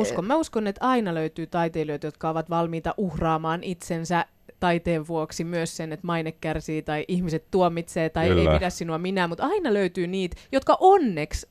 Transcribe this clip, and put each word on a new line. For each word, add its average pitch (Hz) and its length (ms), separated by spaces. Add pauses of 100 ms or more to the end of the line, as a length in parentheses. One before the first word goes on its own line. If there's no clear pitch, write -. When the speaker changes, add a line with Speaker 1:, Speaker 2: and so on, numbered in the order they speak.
Speaker 1:
usko. 175 220
Mä 247 140
uskon, 233 300
että 202 220
aina 220 260
löytyy 160 320
taiteilijoita, 160 600
jotka 156 240
ovat 160 200
valmiita 165 460
uhraamaan 160 680
itsensä 170 600 (360)
taiteen 170 480
vuoksi 165 360
myös 165 320
sen, 160 160
että 151 140
maine 165 260
kärsii 156 500
tai 151 260
ihmiset 175 420
tuomitsee 170 600
tai 170 180
Speaker 2:
Kyllä. 82 240
Speaker 1:
ei 78 60
pidä 87 120
sinua 165 280
minään, 180 300
mut 170 120
aina 311 340
löytyy 185 320
niitä, 185 300 (160)
jotka 269 280
onneksi 254 720